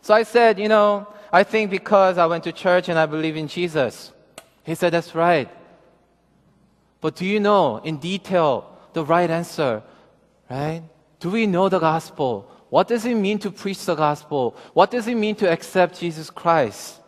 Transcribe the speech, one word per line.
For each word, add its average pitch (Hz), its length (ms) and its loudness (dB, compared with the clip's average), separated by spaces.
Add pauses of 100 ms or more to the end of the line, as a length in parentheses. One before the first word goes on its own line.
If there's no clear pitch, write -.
So 208 120 2
I 226 100 4
said, 226 360 4
"You 214 80 -2
know, 208 400 2 (240)
I 185 120 6
think 214 280 -2
because 190 460 2
I 175 80 4
went 165 180 -2
to 165 80 -6
church 180 380 0
and 165 80 0
I 160 80 4
believe 156 320 -6
in 151 100 -8
Jesus." 156 640 -4 (520)
He 160 120 -6
said, 175 160 0
"That's 165 240 -4
right. 165 320 2 (1500)
But 156 160 -4
do 175 80 -8
you 208 160 -2
know 190 440 2
in 156 140 -6
detail 165 680 -2 (280)
the 160 120 -4
right 170 240 2
answer, 151 540 -4 (680)
right? 151 320 -8 (380)
Do 170 100 -8
we 220 160 0
know 190 240 2
the 185 100 2
gospel? 156 720 -2 (200)
What 170 180 4
does 226 180 -2
it 240 100 0
mean 208 240 0
to 196 120 -6
preach - 340 -10
the 175 100 0
gospel? 147 600 -2 (180)
What 185 180 4
does 233 160 -4
it 240 80 -2
mean 214 200 -2
to 196 140 0
accept 175 500 0
Jesus 160 300 -8
Christ?" 151 800 -2